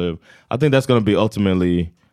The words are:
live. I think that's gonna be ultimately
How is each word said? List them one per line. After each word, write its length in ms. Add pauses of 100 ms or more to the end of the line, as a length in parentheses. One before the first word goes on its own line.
live. 140 (340)
I 60
think 160
that's 140
gonna 140
be 140
ultimately 720 (240)